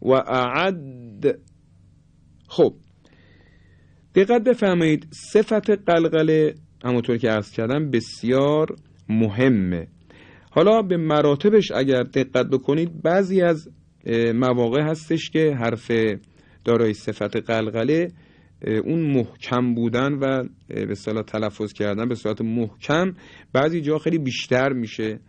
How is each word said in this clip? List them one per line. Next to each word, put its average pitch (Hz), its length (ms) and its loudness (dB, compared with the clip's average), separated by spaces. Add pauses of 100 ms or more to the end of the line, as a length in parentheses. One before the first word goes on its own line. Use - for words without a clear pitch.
و 123 100 0
اعد. 131 1300 -2 (1080)
خب، - 260 2 (1400)
دقت 208 300 2
بفرمایید، 175 640 2 (260)
صفت 214 380 2
قلقله 160 840 2 (300)
همونطور 120 320 0
که 120 120 0
عرض 110 220 0
کردم 135 400 -4
بسیار 135 880 0 (320)
مهمه. 107 800 0 (640)
حالا 214 320 4
به 180 140 -2
مراتبش 156 760 2
اگر 131 300 2
دقت 127 440 0
بکنید، 156 560 -2
بعضی 185 400 2
از، 165 260 0 (380)
اه، 117 260 0
مواقع 123 480 2
هستش 156 500 -4
که 156 240 2
حرف 117 360 -4 (760)
دارای 117 300 2
صفت 104 420 -6
قلقله، 113 760 -2 (500)
اه، 110 120 -4
اون 151 260 -2
محکم 127 760 -2
بودن 117 380 0
و، 139 120 -4
اه، 131 600 -4
به 104 80 -6
اصطلاح 107 300 -6
تلفظ 107 500 -6
کردن 104 360 -4
به 123 60 -2
صورت 110 260 -6
محکم 120 720 -2 (380)
بعضی 156 280 0
جا 151 180 -2
خیلی 165 200 -2
بیشتر 131 540 -2
می‌شه. 110 560 -6